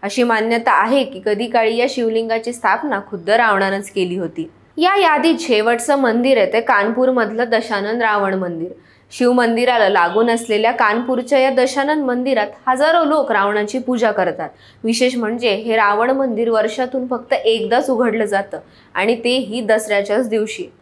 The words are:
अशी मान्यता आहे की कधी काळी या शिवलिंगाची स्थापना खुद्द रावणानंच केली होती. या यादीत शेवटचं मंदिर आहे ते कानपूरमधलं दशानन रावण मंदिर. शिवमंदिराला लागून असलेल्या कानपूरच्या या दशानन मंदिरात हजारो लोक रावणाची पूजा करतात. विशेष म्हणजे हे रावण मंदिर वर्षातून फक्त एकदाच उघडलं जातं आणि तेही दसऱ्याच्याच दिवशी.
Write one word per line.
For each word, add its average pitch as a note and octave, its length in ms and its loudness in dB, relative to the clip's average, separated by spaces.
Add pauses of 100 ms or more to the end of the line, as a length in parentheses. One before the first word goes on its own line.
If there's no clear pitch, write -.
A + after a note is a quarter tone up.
अशी G3+ 200 -2
मान्यता A#3 480 0
आहे A3+ 320 2
की F#3+ 220 -10
कधी G#3 220 -2
काळी A3+ 280 0
या A#3+ 140 0
शिवलिंगाची A3+ 640 -2
स्थापना A3+ 460 -2 (100)
खुद्द F3+ 200 -8
रावणानंच G3 600 2
केली F3+ 280 -4
होती. E3 320 -8 (280)
या F4+ 220 2
यादीत D#4+ 400 2
शेवटचं A#3 560 0
मंदिर B3+ 420 2
आहे G3 160 2
ते A3+ 80 2
कानपूरमधलं A3+ 880 0
दशानन A3+ 520 -2
रावण G#3 320 0
मंदिर. F3 340 -6 (440)
शिवमंदिराला A#3+ 800 2
लागून G3 400 2
असलेल्या A3+ 420 0
कानपूरच्या B3 680 0
या C4+ 100 4
दशानन C#4 520 0
मंदिरात B3 460 -2 (200)
हजारो D4+ 360 2
लोक D4 280 0
रावणाची G#3 480 0
पूजा A#3+ 320 0
करतात. F3 380 -4 (340)
विशेष B3 320 0
म्हणजे A#3 400 -2
हे A3+ 200 -2
रावण A3 360 2
मंदिर A#3+ 380 0
वर्षातून B3 580 -2
फक्त A#3+ 260 -4
एकदाच A3+ 560 0
उघडलं A3+ 360 0
जातं G3 340 -4 (340)
आणि G#3+ 300 0
तेही B3 380 -2
दसऱ्याच्याच G#3+ 680 0
दिवशी. G#3+ 360 -4 (160)